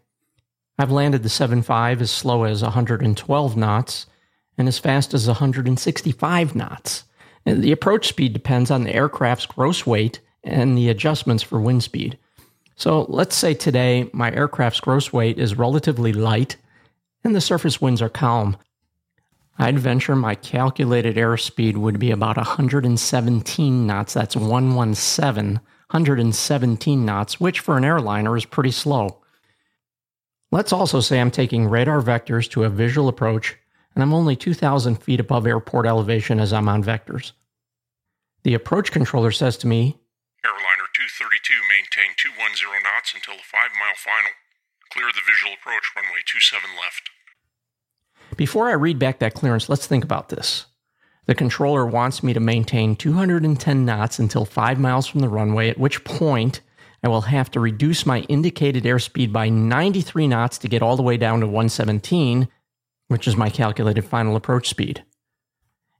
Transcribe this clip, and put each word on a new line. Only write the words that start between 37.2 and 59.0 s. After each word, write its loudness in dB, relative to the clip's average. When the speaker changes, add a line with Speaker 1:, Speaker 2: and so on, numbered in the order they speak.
Speaker 1:
The 2
approach -2
controller 0
says 0
to -4
me, 0
Speaker 2:
"Airliner -2
two -4
thirty-two, -2
maintain -2
two -4
one -6
zero -6
knots -4
until -14
a -20
five-mile -4
final. -4
Clear -6
the -6
visual 0
approach -8
runway -8
two -4
seven -2
left." -12
Speaker 1:
Before 0
I 2
read 0
back -2
that -2
clearance, 0
let's -2
think 0
about -4
this. -6
The 2
controller 2
wants -2
me 2
to 0
maintain 2
two -2
hundred 2
and 2
ten 0
knots 0
until 0
five 0
miles 2
from -2
the 2
runway, 0
at -2
which 0
point 0
I 2
will 4
have 0
to -2
reduce 2
my 2
indicated 0
airspeed 0